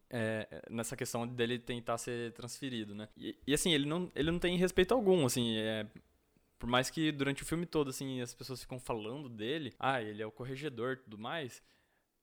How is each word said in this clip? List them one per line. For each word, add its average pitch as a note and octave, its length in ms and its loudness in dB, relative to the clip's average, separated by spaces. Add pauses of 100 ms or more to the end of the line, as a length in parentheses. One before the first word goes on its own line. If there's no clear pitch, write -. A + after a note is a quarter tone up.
é, A2 640 -2
nessa A#2 260 -4
questão A#2 300 -2
dele B2 320 0
tentar A#2+ 400 -4
ser A#2+ 340 -4
transferido, A#2 640 -8
né? G#2+ 200 -10
E, - 300 -8
e C3+ 80 2
assim, D#3+ 200 4
ele C#3+ 120 6
não, F3 300 -2
ele D3+ 160 2
não F3 80 2
tem F3+ 180 2
respeito F#3 340 6
algum, F#3+ 320 6
assim, A#2+ 340 4
é, A2 280 0 (720)
por A#2+ 100 -8
mais B2 220 4
que D#3 220 2
durante C#3 320 0
o - 20 -8
filme E3+ 220 -2
todo, C#3+ 240 2
assim, C3 300 -4
as B2 120 -8
pessoas B2 280 -10
ficam C3 180 -10
falando B2 500 -6
dele, A#2+ 500 -4
"Ah, C3 220 0
ele G#2+ 200 -6
é G#2+ 40 -6
o A2 60 -8
corregedor" C3 640 -4
e B2+ 100 -10
tudo G#2+ 160 -14
mais, C3 420 -8 (600)